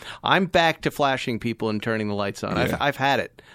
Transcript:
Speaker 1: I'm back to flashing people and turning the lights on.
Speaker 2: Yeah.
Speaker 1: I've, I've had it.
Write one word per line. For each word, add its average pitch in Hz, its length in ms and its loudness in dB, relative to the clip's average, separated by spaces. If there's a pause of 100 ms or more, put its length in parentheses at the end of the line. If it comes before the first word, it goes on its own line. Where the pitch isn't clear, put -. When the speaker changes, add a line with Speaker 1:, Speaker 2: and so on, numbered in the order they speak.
(240)
Speaker 1:
I'm 165 220 2
back 165 360 2
to 151 100 0
flashing 131 480 0
people 113 300 -2
and 107 120 -2
turning 110 280 -2
the 104 40 -2
lights 101 300 -4
on. 101 120 -2
Speaker 2:
Yeah. 110 80 0
Speaker 1:
I've, 127 160 0
I've 143 180 0
had 135 220 2
it. - 220 -8 (140)